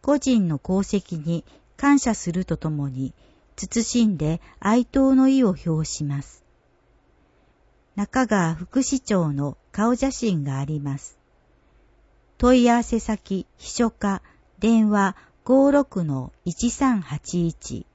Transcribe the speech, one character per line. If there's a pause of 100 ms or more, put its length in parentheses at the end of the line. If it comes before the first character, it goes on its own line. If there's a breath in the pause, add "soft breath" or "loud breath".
個
人
の
功
績
に (320 soft breath)
感
謝
す
る
と
と
も
に、 (440 soft breath)
謹
ん
で (200 soft breath)
哀
悼
の
意
を (100)
表
し
ま
す。 (1500)
中
川
副
市
長
の (160)
顔
写
真
が
あ
り
ま
す。 (1200)
問
い
合
わ
せ
先、 (100)
秘
書
課、 (360 soft breath)
電
話 (280 soft breath)
五
六
の (120)
一
三
八
一。